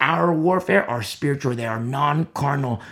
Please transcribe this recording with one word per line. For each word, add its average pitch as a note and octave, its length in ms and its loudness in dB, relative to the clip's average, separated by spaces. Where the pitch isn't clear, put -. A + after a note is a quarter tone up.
our E3+ 320 2
warfare F3+ 560 2
are A#2+ 140 -2
spiritual. C#3 500 -2
They A#2 140 -4
are A2+ 120 -4
non-carnal, C#3 1000 -2